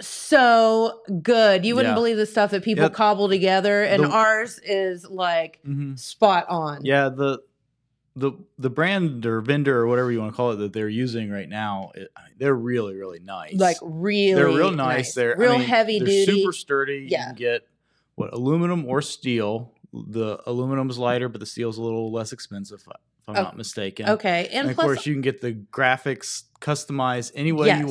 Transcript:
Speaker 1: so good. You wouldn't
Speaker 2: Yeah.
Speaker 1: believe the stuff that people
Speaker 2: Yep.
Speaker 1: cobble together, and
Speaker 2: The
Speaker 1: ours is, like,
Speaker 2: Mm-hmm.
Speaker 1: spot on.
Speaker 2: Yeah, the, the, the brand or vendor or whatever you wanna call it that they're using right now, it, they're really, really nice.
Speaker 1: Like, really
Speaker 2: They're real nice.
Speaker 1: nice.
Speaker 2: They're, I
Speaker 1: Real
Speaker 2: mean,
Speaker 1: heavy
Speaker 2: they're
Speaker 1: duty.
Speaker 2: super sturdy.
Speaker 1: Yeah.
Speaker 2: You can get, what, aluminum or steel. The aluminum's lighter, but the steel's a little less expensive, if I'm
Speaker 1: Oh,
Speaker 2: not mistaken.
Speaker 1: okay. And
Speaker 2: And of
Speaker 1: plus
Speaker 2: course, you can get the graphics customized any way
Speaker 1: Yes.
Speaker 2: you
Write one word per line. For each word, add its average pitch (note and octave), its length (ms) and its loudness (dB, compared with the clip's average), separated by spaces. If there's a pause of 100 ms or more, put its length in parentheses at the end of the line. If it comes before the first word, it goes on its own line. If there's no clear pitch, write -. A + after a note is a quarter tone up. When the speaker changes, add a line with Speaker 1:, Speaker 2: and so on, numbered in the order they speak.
Speaker 1:
so A3+ 1000 4 (220)
good. G#3+ 420 6
You A#3 120 2
wouldn't A#3 160 4
Speaker 2:
Yeah. - 20 2
Speaker 1:
believe A#3 220 2
the G#3+ 100 0
stuff G#3 260 0
that F#3+ 120 -2
people F3+ 200 2
Speaker 2:
Yep. D#3 100 0
Speaker 1:
cobble G#3 340 2
together, F#3+ 560 2
and G3 180 4
Speaker 2:
The D3 60 4
Speaker 1:
ours A3 560 2
is, F#3+ 440 -2
like, F3 560 -2
Speaker 2:
Mm-hmm. C#3 320 -6
Speaker 1:
spot F#3 520 2
on. D3+ 360 -4
Speaker 2:
Yeah, C#3 260 4
the, C3+ 300 -2 (800)
the, C#3 140 -2 (260)
the C3 120 -2
brand D#3 560 -2
or A2+ 160 0
vendor C3+ 360 2
or A#2 80 2
whatever B2 240 2
you A#2 80 0
wanna G#2+ 140 -6
call B2 200 -2
it G#2+ 40 -4
that G2+ 160 -6
they're G#2+ 160 -4
using A2+ 420 -4
right G2 200 -8
now, G2+ 440 -8
it, F#2+ 140 -16 (300)
they're C#3 160 2
really, A#2 420 -4
really F#2+ 240 -12
nice. F2+ 360 -12
Speaker 1:
Like, F3+ 260 4
really F#3+ 520 0
Speaker 2:
They're - 140 6
real G3 220 4
nice. C3 260 0
Speaker 1:
nice. B2+ 180 -4
Speaker 2:
They're, B2 220 0
I - 20 -8
Speaker 1:
Real B3 200 4
Speaker 2:
mean, A#3+ 100 0
Speaker 1:
heavy A3+ 300 2
Speaker 2:
they're G3 260 4
Speaker 1:
duty. G3 160 4
Speaker 2:
super F#3 140 2
sturdy. C#3 560 -4
Speaker 1:
Yeah. D#3+ 100 0
Speaker 2:
You C#3+ 60 -8
can C3 80 -12
get, A#2+ 340 -4 (460)
what, - 180 -6
aluminum D#3+ 540 0
or C3 160 -2
steel. A2+ 720 -4 (180)
The A2 540 -6
aluminum's B2+ 520 -4
lighter, B2 300 0
but A2+ 120 -12
the A2 60 -12
steel's A#2 320 -6
a A#2 40 -8
little A2+ 280 -4
less A2+ 220 -6
expensive, G2+ 480 -14
if - 80 -20 (400)
I'm G#2+ 80 -6
Speaker 1:
Oh, G2+ 60 0
Speaker 2:
not - 140 -6
mistaken. G#2+ 520 -8
Speaker 1:
okay. F#3+ 380 0
And B3+ 140 -6
Speaker 2:
And C#4 100 -2
of B2 60 -4
Speaker 1:
plus E4 80 0
Speaker 2:
course, C#3 220 0
you D3+ 80 0
can C#3 80 -4
get C3 200 -2
the A#2+ 100 -4
graphics B2+ 920 -2 (160)
customized C3 720 -4
any D3+ 180 -2
way D3+ 160 2
Speaker 1:
Yes. E3 120 4
Speaker 2:
you D3 100 -2